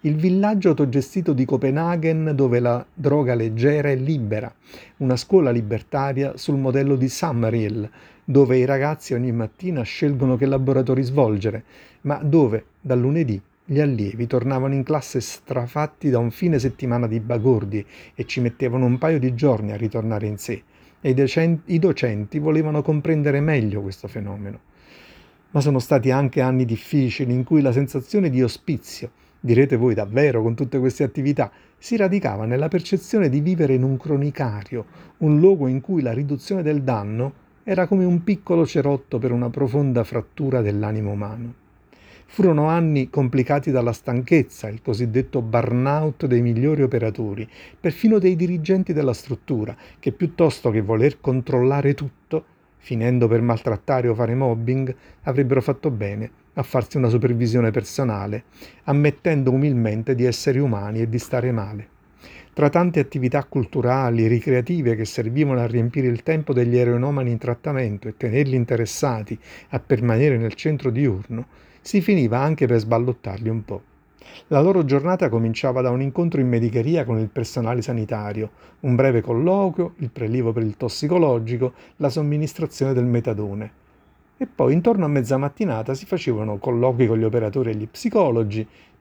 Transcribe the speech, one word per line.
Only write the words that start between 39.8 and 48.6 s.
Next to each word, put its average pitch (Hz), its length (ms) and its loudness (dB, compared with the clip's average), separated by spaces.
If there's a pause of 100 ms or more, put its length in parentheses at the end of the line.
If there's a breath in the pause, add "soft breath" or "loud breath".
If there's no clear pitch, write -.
frattura 131 560 -2
dell'animo 104 520 -2
umano. 110 500 -8 (640 loud breath)
Furono 151 400 2
anni 156 460 2
complicati 139 580 0
dalla 120 220 2
stanchezza, 123 760 0
il 107 140 -10
cosiddetto 123 640 -2
burnout 123 800 0
dei 123 160 2
migliori 127 400 0
operatori, 110 640 -2 (320 loud breath)
perfino 214 380 2
dei 185 180 4
dirigenti 180 560 0